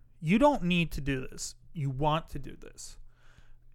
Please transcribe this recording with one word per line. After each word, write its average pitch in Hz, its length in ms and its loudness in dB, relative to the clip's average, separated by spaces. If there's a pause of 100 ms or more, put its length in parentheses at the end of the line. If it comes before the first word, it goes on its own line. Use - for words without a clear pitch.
(220)
you 180 180 4
don't 269 260 6
need 175 280 4
to 147 100 -4
do 135 280 -2
this. - 240 -10 (200)
You 139 160 -2
want 151 400 0
to 147 80 -8
do - 200 -10
this. - 380 -16 (800)